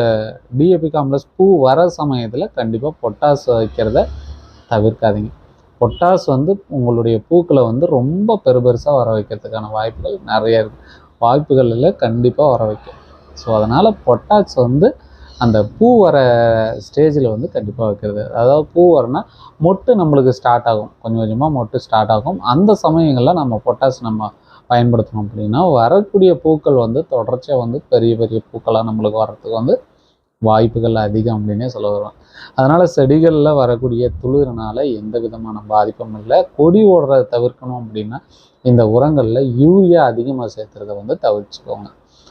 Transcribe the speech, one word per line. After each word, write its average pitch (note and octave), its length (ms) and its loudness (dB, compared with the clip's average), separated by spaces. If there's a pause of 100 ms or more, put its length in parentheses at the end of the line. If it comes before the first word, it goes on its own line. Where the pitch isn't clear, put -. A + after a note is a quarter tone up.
(580)
டி E3 140 4
ஏ F3 60 4
பி D#3+ 100 -4
காம்ப்ளெக்ஸ் C#3 480 -4
பூ F#3 240 4
வர C#3+ 380 4
சமயத்துல C3+ 560 -4
கண்டிப்பா A#2 380 -6 (120)
பொட்டாஸ் C3+ 440 -2
வைக்கிறத A#2 600 0 (640)
தவிர்க்காதீங்க. A2 600 -2 (500)
பொட்டாஸ் F3+ 440 0
வந்து D#3 420 -2
உங்களுடைய A#2 600 -2
பூக்களை E3 360 2
வந்து A#2+ 220 0
ரொம்ப E3+ 600 -2
பெருபெருசா B2+ 500 2
வர A2+ 240 0
வைக்கிறதுக்கான G#2+ 520 -10
வாய்ப்புகள் A2 540 -8
நிறைய A2 340 0
இருக்கு. A2 180 -6 (420)
வாய்ப்புகள் C3 480 2
இல்லை, B2 280 0
கண்டிப்பா A#2+ 540 0
வர A#2 160 0
வைக்கும். G#2+ 280 -8 (400)
So, - 220 -4
அதனால C3 380 2 (120)
பொட்டாஸ் F#3+ 500 0
வந்து C3+ 400 2 (420)
அந்த A2 400 0
பூ A#3 240 4
வர D#3 160 4 (600)
ஸ்டேஜில் D3 520 0
வந்து A2 220 -6
கண்டிப்பா A2 340 -6
வைக்கிறது. G#2 480 -6
அதாவது, C3+ 400 2
பூ E3+ 280 4
வரனா B2+ 220 -4 (400)
மொட்டு F#3 240 0
நம்மளுக்கு D3+ 420 2
ஸ்டார்ட் A#2+ 360 0
ஆகும், G#2+ 260 -2 (100)
கொஞ்சம் A2+ 280 -4
கொஞ்சமா C#3 280 -2
மொட்டு A#2 180 -6
ஸ்டார்ட் A2 340 -2
ஆகும். A2 300 -2
அந்த F3+ 440 2
சமயங்கள்ல D#3 500 2
நம்ம B2+ 320 -4
பொட்டாஸ் B2+ 360 -2
நம்ம G#2+ 300 -6 (380)
பயன்படுத்தணும் A#2 560 0
அப்படின்னா, A2+ 480 -2
வரக்கூடிய F3+ 640 2
பூக்கள் D#3 340 0
வந்து B2 380 0
தொடர்ச்சியா B2 460 -4
வந்து A#2 320 -4
பெரிய A#2 260 2
பெரிய A2+ 260 -4 (120)
பூக்களா A2+ 280 -2
நம்மளுக்கு A2 300 -4
வர்றதுக்கு G#2+ 400 -6
வந்து A#2+ 300 -2 (560)
வாய்ப்புகள் A2+ 580 0
அதிகம் G#2+ 520 -2
அப்படின்னே G#2 180 -4
சொல்ல A2 240 -6
வருவேன். G#2 220 -6 (440)
அதனால D3 280 2 (120)
செடிகள்ல D3+ 600 2
வரக்கூடிய A#2+ 560 -2 (120)
துளிர்னால B2+ 720 -2
எந்த G#2+ 240 -8
விதமான A2+ 480 -10
பாதிப்பும் G#2+ 540 -2
இல்லை. C#3+ 260 0 (100)
கொடி F3 280 4
ஓடுறதை C#3 420 4
தவிர்க்கணும் B2 540 -4
அப்படின்னா, G#2+ 360 -10 (440)
இந்த A#2+ 240 4
உரங்கள்ல B2+ 720 0
யூரியா F3 360 6
அதிகமா B2+ 500 0
சேர்த்துறத G#2 500 -14
வந்து G#2+ 260 -8
தவிர்த்துக்கோங்க. G#2 640 -6 (440)